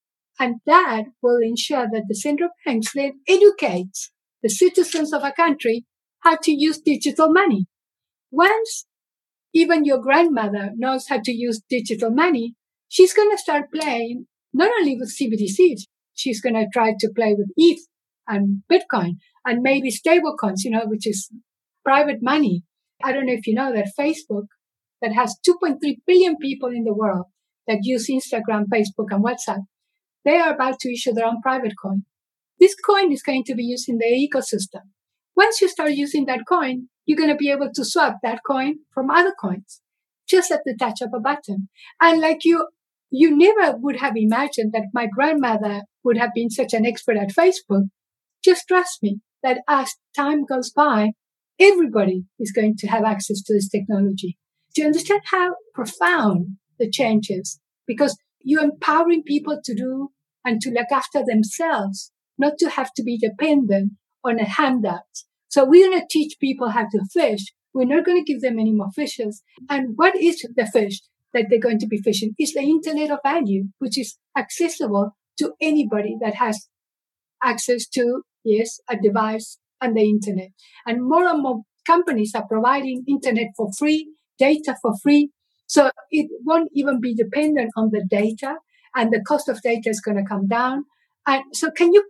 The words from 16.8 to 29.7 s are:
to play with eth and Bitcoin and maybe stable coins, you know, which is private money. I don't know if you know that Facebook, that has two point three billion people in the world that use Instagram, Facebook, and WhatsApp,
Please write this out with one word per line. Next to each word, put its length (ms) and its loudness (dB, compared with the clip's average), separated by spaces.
to 160 -2
play 240 0
with 180 -4
eth 300 2
and 420 -2
Bitcoin 500 0
and 180 -2
maybe 300 0
stable 440 2
coins, 280 -4
you 80 -4
know, 140 0
which 200 -4
is 240 -6
private 360 2
money. 440 0
I 80 -2
don't 140 -4
know 60 -2
if 140 -6
you 80 0
know 180 -2
that 240 -2
Facebook, 500 -4
that 120 -4
has 280 -2
two 160 4
point 220 -2
three 260 -4
billion 300 4
people 320 -6
in 160 -6
the 80 -2
world 320 -2
that 180 -2
use 260 -2
Instagram, 560 -2
Facebook, 440 -2
and 140 2
WhatsApp, 360 -6